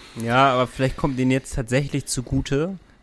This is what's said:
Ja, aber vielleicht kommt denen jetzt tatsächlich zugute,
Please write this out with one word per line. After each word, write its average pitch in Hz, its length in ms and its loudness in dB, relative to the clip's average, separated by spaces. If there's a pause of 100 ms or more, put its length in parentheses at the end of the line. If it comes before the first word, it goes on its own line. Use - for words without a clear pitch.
(220)
Ja, 127 300 4
aber 127 140 2
vielleicht 131 300 -2
kommt 135 220 -2
denen 131 120 2
jetzt 131 240 0
tatsächlich 135 520 -2
zugute, 139 720 -2 (240)